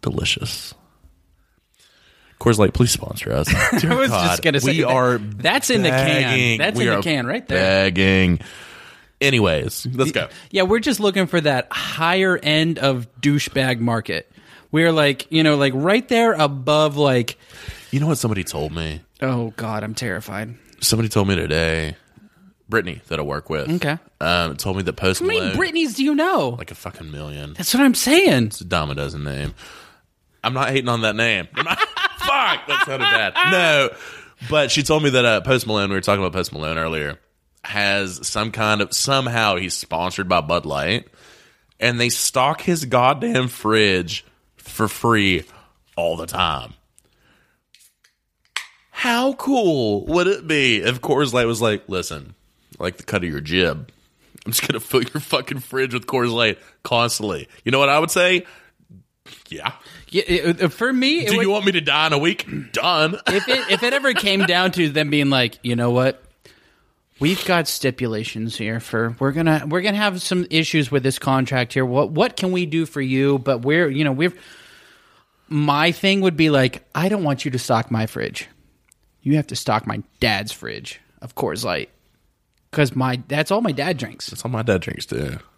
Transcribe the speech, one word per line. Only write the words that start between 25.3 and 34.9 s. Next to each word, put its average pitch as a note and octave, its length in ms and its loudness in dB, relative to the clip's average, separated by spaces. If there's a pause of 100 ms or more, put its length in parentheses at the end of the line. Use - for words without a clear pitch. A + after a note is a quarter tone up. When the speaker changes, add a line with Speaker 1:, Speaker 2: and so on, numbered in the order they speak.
Speaker 1:
Malone F#2+ 160 -2
Speaker 2:
Britneys D#4+ 380 0
do C4+ 100 0
you D4 100 2
know? D4 440 0
Speaker 1:
Like - 140 -12
a - 20 -14
fucking - 360 -14
million. D2 440 -10
Speaker 2:
That's - 180 -4
what B3 100 4
I'm C4+ 120 6
saying. B3+ 540 4
Speaker 1:
It's - 120 -10
a - 40 -14
dime E2+ 260 -2
a C#2+ 60 -6
dozen C#2+ 280 -6
name. C#2+ 300 -6 (880)
I'm A#2 80 0
not C3 180 0
hating C3 180 0
on A#2 140 0
that G#2+ 140 0
name. A2 380 0
I'm - 100 -2
not - 140 -2
<laughs> G#4+ 80 2 (420)
Fuck, C4+ 400 0
that F4+ 200 0
sounded C3+ 180 -4
bad. A2+ 300 2 (160)
No, D#3+ 400 4 (600)
but D3 200 2
she D3 120 2
told D#3 200 2